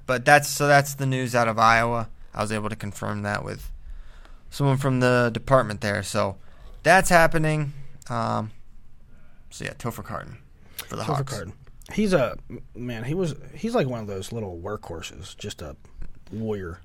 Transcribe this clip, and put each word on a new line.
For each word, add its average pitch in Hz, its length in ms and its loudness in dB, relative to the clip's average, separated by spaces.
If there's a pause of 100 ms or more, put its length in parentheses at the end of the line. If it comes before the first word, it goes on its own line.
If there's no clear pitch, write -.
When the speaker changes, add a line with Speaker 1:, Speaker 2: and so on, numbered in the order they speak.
Speaker 1:
But 123 180 -2
that's, 147 240 8
so - 180 0
that's 143 280 6
the 139 120 -2
news 127 280 0
out 117 140 4
of 110 100 -2
Iowa. 117 500 4 (260)
I 107 80 0
was 107 100 0
able 107 160 -2
to 107 80 -6
confirm 104 460 -6
that 104 220 -2
with - 260 -10 (800)
someone 139 260 2
from 131 240 2
the 123 320 6
department 110 480 2
there. 101 220 0
So 101 340 -2 (460)
that's 180 260 6
happening. 156 640 4 (360)
Um, 113 420 -2 (1000)
so, - 140 -12
yeah, - 100 -6
Topher 113 300 -8
Carton - 340 -12 (480)
for - 100 -10
the 107 60 -6
Speaker 2:
Topher 135 140 -2
Speaker 1:
Hawks. 139 160 -4
Speaker 2:
Carton. 98 200 -8 (400)
He's 208 200 2
a, 131 240 2 (380)
man, 117 300 -8
he 143 100 -2
was, 175 200 0 (200)
he's 226 200 -6
like 196 120 2
one 120 140 -4
of 107 60 -8
those 95 260 -8
little 98 260 -8
workhorses, 101 800 -10
just - 260 -10
a 78 140 -12 (560)
warrior. 101 520 -6